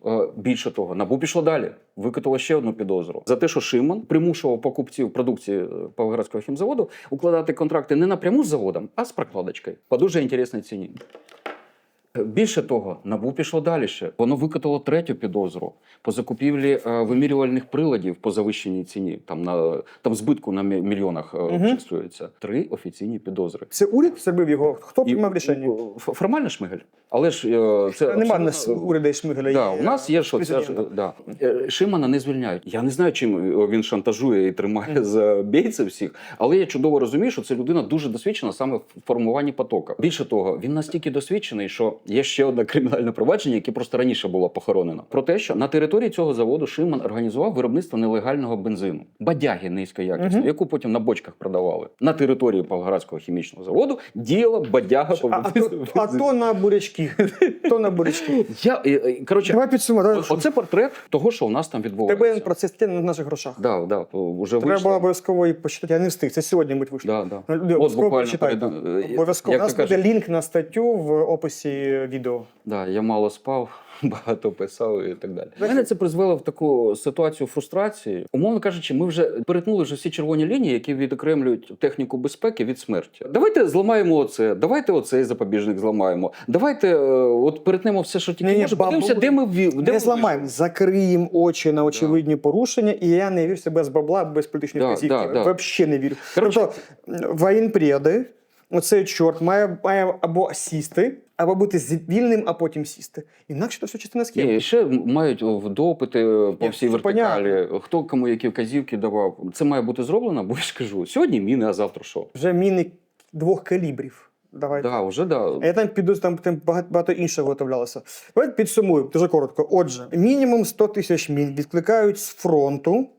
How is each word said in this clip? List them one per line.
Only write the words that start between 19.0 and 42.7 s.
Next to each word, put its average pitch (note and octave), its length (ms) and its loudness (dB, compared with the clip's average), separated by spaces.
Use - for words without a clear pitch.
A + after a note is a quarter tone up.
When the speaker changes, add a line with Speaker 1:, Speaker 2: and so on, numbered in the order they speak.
Speaker 1:
Там D#2+ 180 -8
на, E2+ 360 0
там A2+ 120 0
збитку A2 380 -2
на G2 100 -2
мі-, G2 200 0
мільйонах, F#2+ 520 -4
е, - 40 -6
Speaker 2:
Мгм. E2+ 160 -2
Speaker 1:
обчислюється. - 580 -6
Три A2 320 -4
офіційні G#2 480 -8
підозри. F#2 520 -8
Speaker 2:
Це - 140 0
уряд C4+ 340 4
зробив F3 320 0
його? D3 300 2
Хто - 220 0
Speaker 1:
І, - 20 -2
Speaker 2:
приймав G#3+ 300 2
рішення? C#3+ 320 -2
Speaker 1:
ну, A2+ 300 -2
ф-, - 180 -8
формально A#3 340 0
Шмигаль. F#2 300 -8
Але D3 200 2
ж, - 180 -4
е, G#2+ 460 4
це - 120 0
Speaker 2:
Та - 100 2
нема - 20 2
в E3+ 40 -2
Speaker 1:
абсолютно - 20 2
Speaker 2:
нас C#3+ 240 -2
уряду D#3+ 400 0
і C#3+ 60 4
Шмигаля, C#3 380 -2
Speaker 1:
Да, A2+ 220 2
Speaker 2:
і, F#2 60 -2
Speaker 1:
у - 20 -2
нас D#3 280 0
Speaker 2:
е, - 20 -2
Speaker 1:
є, E3 100 4
що - 160 -2
це E3+ 60 -2
ж, D#3 100 -4
Speaker 2:
президента. G#2+ 400 -2
Speaker 1:
да. G2 180 -4
Е, B2 240 0
Шимана F#3 380 0
не C3+ 120 2
звільняють. B2+ 460 -4
Я A2+ 160 -6
не C3 80 0
знаю, D#3+ 220 2
чим, F#2 500 0
е, G#2 40 4
він A2 160 2
шантажує G#2 640 0
і F#2 40 -2
тримає G#2 420 -4
Speaker 2:
Мгм. C3 100 4
Speaker 1:
за G#2 380 4
бійців C#3 440 0
всіх, F#2 280 -8
але D3+ 180 4
я F#3+ 100 2
чудово D3 320 2
розумію, C#3 320 0
що - 120 -6
це B2+ 120 -4
людина C3 280 0
дуже D3 260 -2
досвідчена A#2 440 -4
саме C3 240 -2
в G#2+ 60 -6
формуванні B2 460 0
потока. A2+ 460 -4
Більше D#3 260 0
того, F#2+ 380 0
він C#3 120 -4
настільки D3+ 360 -4
досвідчений, C#3 580 -4
що A2 280 -2
є A2+ 160 0
ще C3+ 220 0
одне B2 200 2
кримінальне A#2+ 480 0